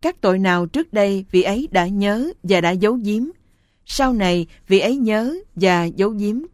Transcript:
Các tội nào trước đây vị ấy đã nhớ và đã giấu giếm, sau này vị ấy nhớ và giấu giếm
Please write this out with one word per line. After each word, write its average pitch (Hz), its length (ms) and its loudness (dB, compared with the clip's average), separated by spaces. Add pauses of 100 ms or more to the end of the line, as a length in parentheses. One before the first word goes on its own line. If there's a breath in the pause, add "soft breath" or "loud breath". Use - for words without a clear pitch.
Các 349 200 -4
tội 185 180 2
nào 180 280 2
trước 311 260 -4
đây 202 380 0
vị 180 120 4
ấy 240 280 -2
đã 180 160 2
nhớ 202 460 -2 (100)
và 175 180 2
đã 170 100 0
giấu 196 240 0
giếm, 220 300 -2 (600)
sau 262 280 -2
này 180 340 0 (220 soft breath)
vị 196 100 6
ấy 226 180 0
nhớ 233 400 -2 (180)
và 180 300 2
giấu 190 260 -2
giếm 208 320 -4 (120)